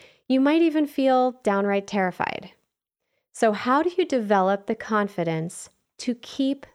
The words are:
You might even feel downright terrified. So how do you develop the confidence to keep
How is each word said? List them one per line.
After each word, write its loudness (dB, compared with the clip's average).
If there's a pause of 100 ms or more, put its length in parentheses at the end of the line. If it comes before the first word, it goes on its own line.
(280)
You 2
might 4
even 2
feel 0
downright 0
terrified. -4 (800)
So 2
how 0
do 0
you 0
develop 0
the -2
confidence -4 (300)
to -4
keep -4